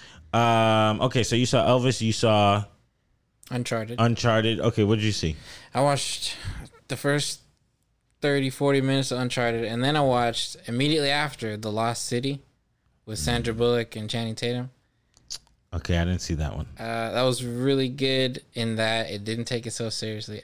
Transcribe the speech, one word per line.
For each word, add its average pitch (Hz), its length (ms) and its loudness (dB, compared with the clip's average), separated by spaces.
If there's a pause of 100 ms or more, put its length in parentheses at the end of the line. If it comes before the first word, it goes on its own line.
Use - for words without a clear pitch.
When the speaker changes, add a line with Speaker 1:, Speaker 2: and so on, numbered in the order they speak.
(380)
Speaker 1:
Um, 110 640 4
okay, 123 220 2
so 117 120 0
you 123 100 4
saw 110 220 4
Elvis, 123 340 4
you 113 120 0
saw 104 500 4 (880)
Speaker 2:
Uncharted. 120 480 -4
Speaker 1:
Uncharted. 113 600 2
Okay, 110 220 4
what 104 120 6
did 107 100 0
you 107 60 4
see? 80 240 -2 (380)
Speaker 2:
I 127 80 0
watched - 540 -2 (520)
the 131 100 -6
first 143 440 0 (800)
thirty, 139 280 2
forty 139 320 2
minutes 135 300 0
of 123 80 -4
Uncharted, 120 460 0
and 117 180 -2
then 143 140 2
I 147 40 2
watched 123 540 0 (100)
immediately 143 440 0
after 139 480 -2
The 110 140 -6
Lost 113 340 -2
City 135 340 -4 (680)
with 110 140 -10
Sandra 117 340 -2
Speaker 1:
Mm. 110 40 -6
Speaker 2:
Bullock 120 400 0
and 107 120 -8
Channing 113 260 -4
Tatum. 123 360 -6 (1040)
Speaker 1:
Okay, 85 240 0
I 85 80 2
didn't 90 160 0
see 85 140 -4
that 76 200 -2
one. - 120 -8 (120)
Speaker 2:
Uh, 113 320 -6
that 120 120 0
was 127 200 0
really 127 460 0
good 131 520 -2 (120)
in 113 240 -2
that 113 340 0
it 101 140 -8
didn't 110 200 -4
take 117 220 -6
it 110 40 -6
so 113 180 -6
seriously 107 540 -8